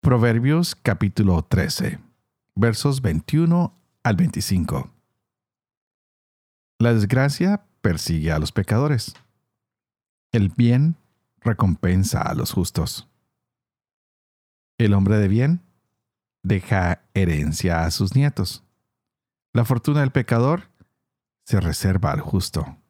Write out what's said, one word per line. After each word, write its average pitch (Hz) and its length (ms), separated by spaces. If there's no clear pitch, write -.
Proverbios 127 720
capítulo 98 680
trece, - 560
versos 120 480
veintiuno 165 720
al 117 140
veinticinco. 82 760
La 117 120
desgracia 135 720
persigue 80 500
a 78 80
los 76 120
pecadores. 117 640
El 101 180
bien 127 480
recompensa 95 800
a - 120
los - 180
justos. - 560
El 104 160
hombre 98 220
de 104 100
bien 135 340
deja 92 600
herencia 82 680
a 82 80
sus - 240
nietos. 139 480
La 120 120
fortuna 139 340
del 135 120
pecador 131 600
se 101 140
reserva 85 520
al 76 100
justo. - 560